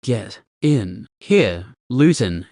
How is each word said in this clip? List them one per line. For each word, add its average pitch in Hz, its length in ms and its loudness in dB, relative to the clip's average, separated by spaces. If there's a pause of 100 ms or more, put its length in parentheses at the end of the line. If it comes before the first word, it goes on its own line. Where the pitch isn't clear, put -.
Get 107 380 -6 (220)
in 107 440 0 (120)
here, 107 560 0 (160)
Luton 123 600 2